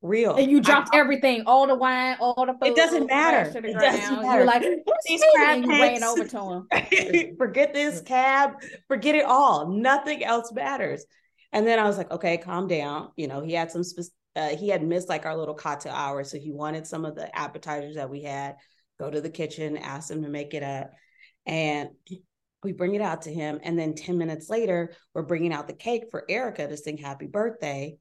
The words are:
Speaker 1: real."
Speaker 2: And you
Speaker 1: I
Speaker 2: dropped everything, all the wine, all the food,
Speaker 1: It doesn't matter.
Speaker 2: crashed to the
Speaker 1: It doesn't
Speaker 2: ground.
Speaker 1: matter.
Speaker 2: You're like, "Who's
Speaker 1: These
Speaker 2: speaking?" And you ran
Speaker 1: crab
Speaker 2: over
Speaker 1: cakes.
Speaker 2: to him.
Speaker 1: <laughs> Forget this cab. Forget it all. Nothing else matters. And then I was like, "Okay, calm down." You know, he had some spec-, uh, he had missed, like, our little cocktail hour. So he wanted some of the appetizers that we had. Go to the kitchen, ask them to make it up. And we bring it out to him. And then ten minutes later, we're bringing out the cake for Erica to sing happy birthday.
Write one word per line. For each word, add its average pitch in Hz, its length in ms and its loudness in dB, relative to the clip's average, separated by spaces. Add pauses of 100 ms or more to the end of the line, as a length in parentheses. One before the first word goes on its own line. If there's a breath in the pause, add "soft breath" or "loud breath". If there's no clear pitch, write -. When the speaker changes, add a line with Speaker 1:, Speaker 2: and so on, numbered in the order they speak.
Speaker 1:
real." 208 340 2
Speaker 2:
And 269 160 4
you 285 60 8
Speaker 1:
I 269 40 6
Speaker 2:
dropped 196 320 4
everything, 262 520 4
all 262 220 6
the 269 80 4
wine, 254 440 0
all 247 260 0
the 254 80 -4
food, 254 180 0
Speaker 1:
It 240 40 2
doesn't 320 320 4
matter. 277 440 4
Speaker 2:
crashed - 40 -10
to 233 60 -8
the 220 80 -6
Speaker 1:
It 220 40 -6
doesn't 262 280 4
Speaker 2:
ground. 262 220 -2
Speaker 1:
matter. 254 160 2
Speaker 2:
You're 254 60 8
like, 247 180 6
"Who's 349 200 -2 (240)
Speaker 1:
These 330 140 2
Speaker 2:
speaking?" 605 260 10
And 285 160 4
you 254 80 2
ran 294 280 6
Speaker 1:
crab 226 120 0
Speaker 2:
over 233 120 0
Speaker 1:
cakes. - 100 -8
Speaker 2:
to 202 960 0
him. - 60 -16
Speaker 1:
<laughs> - 20 -20
Forget 254 360 2
this 294 280 -2
cab. 269 500 2 (380 loud breath)
Forget 269 260 2
it 302 100 4
all. 226 440 4
Nothing 262 560 0
else 233 260 -2
matters. 220 540 -6 (480)
And 214 120 2
then 226 140 4
I 214 60 2
was 202 120 0
like, 180 140 -8
"Okay, 170 280 -2
calm 180 280 -6
down." 147 480 -4
You 156 120 -8
know, 139 140 -8
he 165 120 -6
had 165 180 -2
some 175 140 -4
spec-, 175 200 -12 (300)
uh, 156 140 -4
he 165 180 -4
had 180 160 0
missed, 175 240 -2
like, 160 180 -4
our 160 120 -6
little 151 180 -6
cocktail 147 380 -8
hour. 139 320 -6
So 139 120 -14
he 147 140 -12
wanted 151 360 -8
some 160 180 -8
of 151 100 -10
the - 180 -12
appetizers 147 640 -8
that 139 140 -8
we 143 140 -12
had. 139 320 -10 (440)
Go 143 100 -8
to 151 120 -6
the 160 80 -8
kitchen, 156 480 -8
ask 143 320 -12
them 156 140 -6
to 147 60 -8
make 147 240 -8
it 147 100 -8
up. 139 280 -8 (540 soft breath)
And 151 460 -2 (720)
we 196 100 -4
bring 180 220 -2
it 208 60 -2
out 165 220 -4
to 156 100 -12
him. 151 280 -6
And 170 160 -2
then 156 160 -2
ten 175 240 -4
minutes 160 320 -4
later, 185 420 -2 (220 soft breath)
we're 165 80 -6
bringing 165 320 -2
out 147 140 -6
the 156 60 -16
cake 226 360 -6
for - 180 -12
Erica 202 400 -4
to 151 100 -10
sing 151 200 -10
happy 143 300 -12
birthday. 156 720 -6